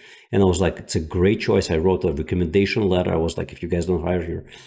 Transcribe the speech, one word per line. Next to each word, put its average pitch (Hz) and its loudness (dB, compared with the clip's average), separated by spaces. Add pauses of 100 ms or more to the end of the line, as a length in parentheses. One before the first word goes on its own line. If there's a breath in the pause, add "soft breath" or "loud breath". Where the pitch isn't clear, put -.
(320 loud breath)
And 98 4
I 95 6
was 90 2
like, 85 0
"It's - -8
a - 0
great 92 0
choice." 98 0
I 87 2
wrote 87 2
a 87 0
recommendation 92 0
letter. 90 0
I 85 0
was 82 -2
like, - -8
"If - -14
you 87 -6
guys 85 -2
don't 90 0
hire 87 -2
her, 85 -10 (220 loud breath)